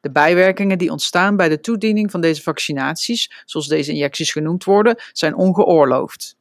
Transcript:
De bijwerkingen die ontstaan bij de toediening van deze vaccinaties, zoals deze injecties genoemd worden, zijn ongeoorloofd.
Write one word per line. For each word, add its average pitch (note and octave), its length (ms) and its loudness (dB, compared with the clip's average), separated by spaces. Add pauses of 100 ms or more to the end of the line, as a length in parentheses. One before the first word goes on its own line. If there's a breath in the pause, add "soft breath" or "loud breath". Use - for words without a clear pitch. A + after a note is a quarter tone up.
De C#3+ 100 -8
bijwerkingen F#3 680 2
die E3 120 -2
ontstaan F3+ 460 0
bij F3+ 120 2
de D#3 120 0
toediening G#3+ 500 -2
van F3 100 -4
deze D#3+ 220 0
vaccinaties, D3+ 1000 -6
zoals D3+ 220 -8
deze D3 240 -2
injecties D3 420 -4
genoemd D#3+ 320 -4
worden, G#3+ 320 4 (160 loud breath)
zijn D#3 220 -2
ongeoorloofd. E3+ 1080 2